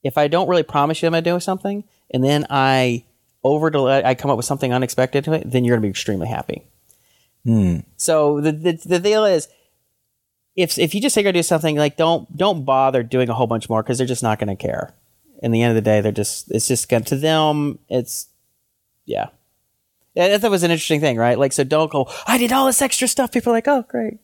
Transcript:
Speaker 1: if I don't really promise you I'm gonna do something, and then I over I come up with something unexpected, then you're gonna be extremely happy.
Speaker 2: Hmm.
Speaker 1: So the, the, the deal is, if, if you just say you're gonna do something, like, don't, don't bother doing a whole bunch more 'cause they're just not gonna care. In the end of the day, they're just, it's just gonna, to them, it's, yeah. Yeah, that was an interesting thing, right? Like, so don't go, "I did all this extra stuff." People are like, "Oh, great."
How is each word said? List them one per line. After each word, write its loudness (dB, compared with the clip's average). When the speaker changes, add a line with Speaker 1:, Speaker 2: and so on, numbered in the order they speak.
Speaker 1:
if -2
I 2
don't 0
really 2
promise 0
you 0
I'm 2
gonna 0
do 0
something, -6
and 0
then 2
I 2
over 2
I 2
come -2
up 2
with -4
something -2
unexpected, 0
then 0
you're 4
gonna 0
be 0
extremely -4
happy. -8
Speaker 2:
Hmm. 2
Speaker 1:
So 2
the, 2
the, 0
the -2
deal 2
is, 2
if, 0
if 0
you -2
just 0
say 4
you're 2
gonna 2
do 2
something, 0
like, 0
don't, 0
don't 0
bother 2
doing 0
a -2
whole 2
bunch -2
more 2
'cause -2
they're 0
just -4
not 0
gonna -4
care. -6
In -2
the 2
end 4
of 2
the 2
day, 4
they're 0
just, -6
it's -2
just -2
gonna, 2
to -2
them, 0
it's, -6
yeah. -6
Yeah, 2
that 0
was 0
an 2
interesting 0
thing, 0
right? 2
Like, 0
so -2
don't 0
go, -2
"I 0
did 0
all 2
this 0
extra -2
stuff." -2
People 0
are 2
like, -2
"Oh, 2
great." -6